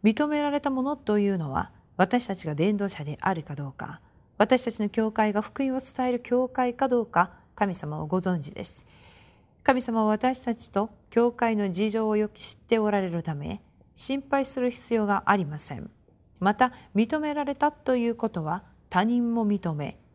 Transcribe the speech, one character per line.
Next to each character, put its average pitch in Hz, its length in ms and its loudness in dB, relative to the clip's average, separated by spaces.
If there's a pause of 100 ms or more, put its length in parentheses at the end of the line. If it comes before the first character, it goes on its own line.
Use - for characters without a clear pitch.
認 220 240 4
め 294 140 0
ら 294 100 0
れ 285 100 0
た 285 80 -2
も 254 140 -2
の 285 120 -2
と 208 240 0
い 202 80 2
う 196 100 0
の 156 140 -4
は - 200 -4 (260)
私 196 300 2
た 196 80 -4
ち 165 120 -8
が 151 80 -4
伝 202 220 2
道 202 100 -2
者 165 160 -8
で 143 160 -8
あ 190 140 0
る 160 100 -6
か 147 120 -12
ど 143 120 -8
う 135 60 -12
か、 - 260 -12 (380)
私 247 260 4
た 233 80 -2
ち - 80 -8
の 208 80 0
教 220 240 0
会 214 220 0
が 208 80 0
福 - 220 -6
音 262 120 -2
を 262 40 -2
伝 262 280 -2
え 247 60 0
る 240 80 -2
教 247 260 0
会 254 260 -2
か 269 140 0
ど 240 140 2
う 214 40 -2
か、 175 300 2 (200)
神 196 200 0
様 151 240 -6
は 156 60 -6
ご 175 140 0
存 180 200 0
知 139 140 -10
で - 100 -12
す。 - 220 -8 (800)
神 254 180 4
様 226 220 0
は 214 40 4
私 247 320 2
た 233 160 -4
ち - 160 -12
と 208 180 0 (200)
教 240 240 4
会 226 240 0
の 202 140 0
事 202 200 0
情 220 160 0
を 214 80 2
よ 214 140 0
く - 80 -18
知 - 160 -6
っ - 20 -6
て - 240 0
お 214 100 2
ら 202 120 2
れ 185 80 -2
る 170 120 -2
た 160 140 -4
め、 160 260 -8 (340)
心 277 260 -4
配 277 240 0
す 269 160 0
る 247 100 2
必 - 220 -4
要 214 120 2
が 202 200 0
あ 202 100 6
り 190 100 0
ま 147 120 -8
せ - 180 -2
ん。 - 160 -12 (480)
ま 202 160 2
た、 254 160 2 (240)
認 233 240 2
め 302 140 -2
ら 294 100 -2
れ 269 100 -4
た - 200 2
と 254 240 0
い 233 100 2
う 233 80 0
こ 233 140 -2
と 160 160 -6
は、 170 180 -4 (260)
他 185 140 2
人 233 320 2
も 226 100 2
認 196 280 0
め 147 260 -6 (160)